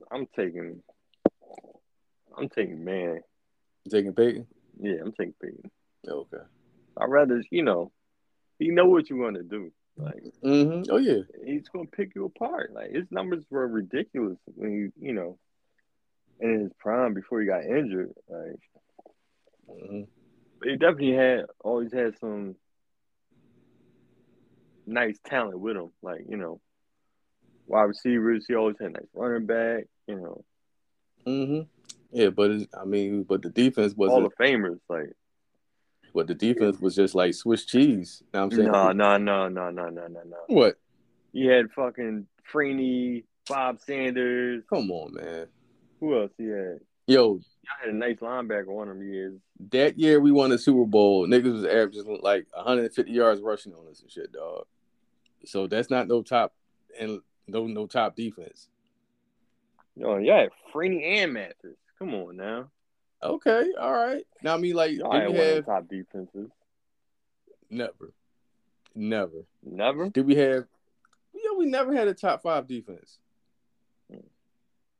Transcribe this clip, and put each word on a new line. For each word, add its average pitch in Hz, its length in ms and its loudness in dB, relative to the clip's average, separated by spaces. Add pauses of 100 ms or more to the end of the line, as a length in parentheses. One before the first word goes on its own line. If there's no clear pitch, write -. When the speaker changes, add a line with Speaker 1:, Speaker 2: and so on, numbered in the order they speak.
(100)
Speaker 1:
I'm 127 240 -8
taking, 85 480 -6 (1500)
I'm 135 120 -8
taking 85 340 -4
Manning. 87 380 -6 (640)
Speaker 2:
You - 60 -14
taking 101 240 0
Peyton? 117 320 2 (340)
Speaker 1:
Yeah, 101 140 -4 (100)
I'm 110 80 -8
taking 90 280 -8
Peyton. - 300 -16 (380)
Speaker 2:
Okay. 76 300 -10 (600)
Speaker 1:
I'd 113 120 -2
rather, 131 400 4
you 170 120 0
know, 90 300 0 (680)
you 165 140 0
know 175 140 6
what 170 240 6
you 135 80 -6
wanna 104 240 -4
do. 90 280 -10 (260)
Like, 76 260 -12 (200)
Speaker 2:
Mm-hmm. 147 480 2
Oh, 214 60 4
yeah. 185 240 4 (240)
Speaker 1:
he's 285 240 -8
gonna 175 180 -10
pick 196 280 -8
you 196 100 -8
apart. 233 480 -8
Like, 107 200 -12
his 180 180 -6
numbers 180 400 -6
were 131 180 -2
ridiculous 110 800 -4
when 104 260 -8
you, 104 260 -6
you 135 140 -10
know, 90 260 -8 (1000)
in 113 200 0
his 98 180 -4
prime 117 360 -2
before 110 260 -6
he 104 60 0
got 90 180 -2
injured. 95 480 -2 (160)
Like, 82 300 -14 (1120)
Speaker 2:
Mm-hmm. 101 320 -14 (560)
Speaker 1:
but 139 100 -6
he 135 80 -2
definitely 143 380 2
had, 127 300 4 (160)
always 120 320 -2
had 120 260 -2
some 104 380 -8 (2250)
nice 110 380 -2
talent 107 340 -4
with 104 180 -6
him. 87 140 -10 (120)
Like, 87 260 -10
you 107 80 -8
know, 85 240 -10 (1080)
wide 107 180 2
receivers, 113 600 0
he 123 80 -2
always 110 260 0
had 90 120 -8
nice - 220 -14
running 117 320 -4
back, 113 380 -2 (220)
you 101 100 -10
know. 87 280 -14 (840)
Speaker 2:
Mm-hmm. 139 360 -2 (500)
Yeah, 110 180 4
but 101 200 2
it's, 107 160 -2 (120)
I 95 60 -12
mean, 101 380 -2
but 95 200 -2
the 85 80 -8
defense 117 440 2
was 98 160 2
Speaker 1:
Hall 95 140 6
Speaker 2:
a - 20 0
Speaker 1:
of 95 120 -2
Famers, 107 400 2 (100)
like. 80 240 -6 (1000)
Speaker 2:
but 82 140 0
the 87 80 -4
defense 107 440 2
was 92 160 0
just 98 200 2
like 90 200 4
Swiss 113 300 0
cheese. 123 580 2
You - 120 -20
know 98 120 0
what 98 60 -2
I'm 117 60 2
saying? 107 140 6
Speaker 1:
No, 95 200 6
no, 101 240 6
no, 101 320 2
no, 90 220 -4
no, 87 180 -8
no, 85 200 -12
no, 85 180 -16
no. - 100 -16 (120)
Speaker 2:
What? 139 300 6 (540)
Speaker 1:
He 131 140 0
had 123 260 6
fucking 113 540 -6 (260)
Freeney, 127 720 -2 (240)
Bob 131 320 -4
Sanders. 123 880 -2
Speaker 2:
Come 123 220 -2
on, 80 240 -10
man. 82 320 -10 (540)
Speaker 1:
Who 143 200 0
else 101 160 -4
he 113 120 -10
had? 95 320 -8 (260)
Speaker 2:
Yo. 113 340 4 (240)
Speaker 1:
Y'all - 160 -14
had 120 100 -8
a 107 60 -4
nice 117 220 -4
linebacker 117 480 -6
one 104 220 -10
of 95 100 -12
them 98 100 -12
years. 95 300 -10 (320)
Speaker 2:
That 139 280 2
year 156 220 8
we 143 120 8
won 135 180 6
the 117 80 4
Super 127 260 6
Bowl, 101 420 6
niggas 123 260 6
was 107 120 -4
averaging, 104 580 0
like, 98 320 2
a 90 80 -10
hundred 120 300 0
fifty - 200 -2
yards 113 280 4
rushing 104 320 -6
on 82 160 -20
us - 140 -20
and - 80 -20
shit, - 220 -14
dog. 82 320 -12 (840)
So 98 220 -4
that's 110 200 -2
not 123 200 0
no 120 140 2
top, 117 300 0 (460)
and 107 220 -8 (260)
no, 113 200 -4
no 107 200 -8
top 117 300 -2
defense. 107 520 -12 (1300)
Speaker 1:
Yo, 113 220 -2
y'all 147 220 6
had 101 100 2 (240)
Freeney 170 300 -2
and 180 280 0
Mathis. 92 440 -12 (240)
Come 175 140 -8
on 90 220 -10
now. 113 320 -10 (540)
Speaker 2:
Okay, 294 560 0
all - 140 -2
right. 240 320 -2 (180)
Now, 160 140 -2
I - 20 -4
mean, 175 160 -2
like, 160 240 2
Speaker 1:
Y'all - 140 -4
Speaker 2:
do - 60 4
Speaker 1:
had 104 100 2
Speaker 2:
we 104 100 0
Speaker 1:
one - 80 4
of - 40 4
the 95 60 4
Speaker 2:
have 147 100 -4
Speaker 1:
top 92 220 -2
defenses. 98 600 -12 (1200)
Speaker 2:
Never. 113 420 -10 (840)
Never. 101 500 -4 (160)
Speaker 1:
Never? 127 480 -2
Speaker 2:
Did 135 160 0
we 143 80 4
have, 135 300 2 (680)
you 440 200 -12
know, 392 60 -2
we 339 80 2
never 269 280 0
had 220 140 2
a 190 60 0
top 180 280 -2
five 151 240 -2
defense. 107 520 -14 (920)
Speaker 1:
Hmm. - 80 -20 (800)